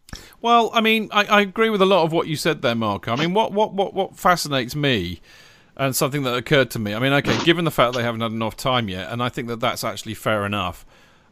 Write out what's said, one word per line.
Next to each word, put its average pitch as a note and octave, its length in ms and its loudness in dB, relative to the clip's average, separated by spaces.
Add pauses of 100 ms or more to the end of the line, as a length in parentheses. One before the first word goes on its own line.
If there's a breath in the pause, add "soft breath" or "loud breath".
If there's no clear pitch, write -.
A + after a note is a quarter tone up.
(420 loud breath)
Well, A#3 320 4
I A#3 80 2
mean, A3 300 2
I, G#3 140 2
I G#3 160 4
agree G#3+ 280 0
with G#3 120 2
a F#3+ 40 6
lot F#3+ 180 4
of D#3+ 80 0
what E3+ 160 0
you D3+ 80 -2
said C#3+ 260 -2
there, A#2+ 140 2
Mark. G#2 320 -2
I A2+ 80 -2
mean, E3 180 -2
what, G#3+ 200 0
what, G#3 200 0
what, F#3+ 200 -2
what - 240 -4
fascinates C#3+ 580 0
me, A2+ 460 0 (540 soft breath)
and C3+ 200 -2
something D3 280 -2
that C3 120 -2
occurred C#3+ 360 2
to A#2+ 80 -8
me, G#2 140 -4
I G#2+ 60 -4
mean, C3+ 140 2
okay, B2+ 300 0
given E3+ 220 2
the D3+ 60 0
fact B2 240 2
they A#2+ 80 0
haven't A#2 180 -2
had A2+ 100 -2
enough A2+ 260 -4
time B2 320 -2
yet, F#2 220 -8
and A#2+ 120 -4
I B2 60 -2
think A#2 180 -8
that A#2 120 -6
that's A#2 240 -2
actually G#2+ 320 -8
fair G#2+ 300 0
enough, G2+ 400 -4 (460 soft breath)